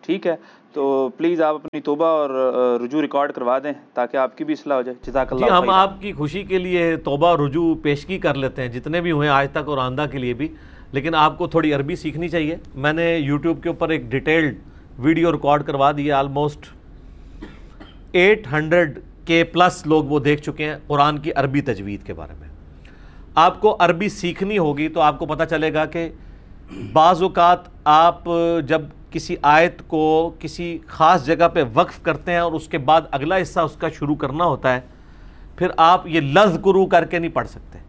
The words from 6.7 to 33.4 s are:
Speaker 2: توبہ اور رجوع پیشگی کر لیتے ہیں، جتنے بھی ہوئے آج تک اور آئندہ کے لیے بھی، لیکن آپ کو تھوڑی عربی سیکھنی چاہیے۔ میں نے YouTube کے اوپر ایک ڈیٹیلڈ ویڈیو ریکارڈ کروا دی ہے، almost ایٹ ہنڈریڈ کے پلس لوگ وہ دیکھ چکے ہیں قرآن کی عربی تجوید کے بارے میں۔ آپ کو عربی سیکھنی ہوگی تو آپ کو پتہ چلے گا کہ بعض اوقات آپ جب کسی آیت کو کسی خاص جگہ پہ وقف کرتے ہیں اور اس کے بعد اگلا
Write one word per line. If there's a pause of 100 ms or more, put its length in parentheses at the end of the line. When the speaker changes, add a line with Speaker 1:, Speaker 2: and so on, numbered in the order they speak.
Speaker 2:
توبہ
اور
رجوع
پیشگی
کر
لیتے
ہیں،
جتنے
بھی
ہوئے
آج
تک
اور
آئندہ
کے
لیے
بھی، (440)
لیکن
آپ
کو
تھوڑی
عربی
سیکھنی
چاہیے۔ (200)
میں
نے (100)
YouTube
کے
اوپر
ایک
ڈیٹیلڈ (420)
ویڈیو
ریکارڈ
کروا
دی
ہے،
almost (1400)
ایٹ
ہنڈریڈ (260)
کے
پلس
لوگ
وہ
دیکھ
چکے
ہیں (120)
قرآن
کی
عربی
تجوید
کے
بارے
میں۔ (880)
آپ
کو
عربی
سیکھنی
ہوگی
تو
آپ
کو
پتہ
چلے
گا
کہ (840)
بعض
اوقات (240)
آپ (380)
جب (300)
کسی
آیت
کو
کسی
خاص
جگہ
پہ (100)
وقف
کرتے
ہیں
اور
اس
کے
بعد (100)
اگلا